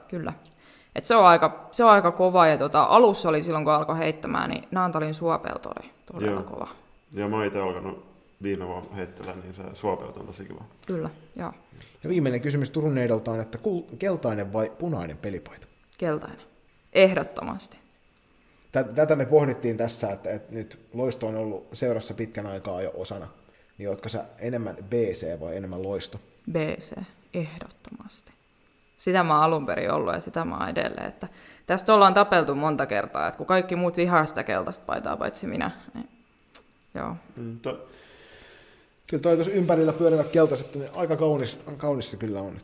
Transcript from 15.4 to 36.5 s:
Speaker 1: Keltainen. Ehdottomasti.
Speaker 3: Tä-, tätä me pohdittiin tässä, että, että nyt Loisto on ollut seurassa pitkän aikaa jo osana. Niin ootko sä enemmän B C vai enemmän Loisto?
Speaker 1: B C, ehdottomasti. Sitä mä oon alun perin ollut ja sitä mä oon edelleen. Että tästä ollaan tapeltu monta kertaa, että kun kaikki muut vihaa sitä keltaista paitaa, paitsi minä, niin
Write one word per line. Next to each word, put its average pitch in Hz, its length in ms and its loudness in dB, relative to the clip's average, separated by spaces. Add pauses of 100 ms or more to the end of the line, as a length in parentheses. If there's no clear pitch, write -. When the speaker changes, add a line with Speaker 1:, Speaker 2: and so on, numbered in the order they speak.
Speaker 1:
Keltainen. - 480 -6 (460)
Ehdottomasti. - 840 2 (960)
Speaker 3:
Tä-, 131 120 0
tätä 147 320 2
me 135 100 0
pohdittiin 123 500 4
tässä, 113 360 -4
että, - 180 -8
että 107 240 -10
nyt 113 240 -12 (140)
Loisto 120 340 -4
on 110 100 -6
ollut 110 360 -6
seurassa 113 420 -4
pitkän 110 320 -8
aikaa 95 360 -8
jo 92 120 -6
osana. 92 340 -10 (500)
Niin 101 100 -8
ootko 98 200 -8
sä 104 160 -8 (140)
enemmän 117 380 -6 (140)
B - 20 -4
C 90 480 -2
vai 82 160 -8
enemmän 92 260 -8
Loisto? 98 380 -8 (320)
Speaker 1:
B 165 40 -6
C, - 360 -6 (420)
ehdottomasti. - 960 -12 (640)
Sitä 185 260 2
mä 165 120 2
oon 151 100 6
alun 160 220 2
perin - 240 -2
ollut - 240 0
ja 170 60 -4
sitä 165 240 -6
mä 85 140 -6
oon - 100 -4
edelleen. - 380 -4
Että - 220 -12 (380)
tästä 190 280 2
ollaan 196 200 8
tapeltu 185 400 6
monta 143 320 0
kertaa, 98 400 -2
että - 120 -6
kun - 80 -10
kaikki 185 300 2
muut 175 200 0
vihaa 175 300 4
sitä - 160 -4
keltaista - 420 -4
paitaa, - 320 -4
paitsi - 300 -6
minä, - 240 -4 (240)
niin - 140 -12 (840)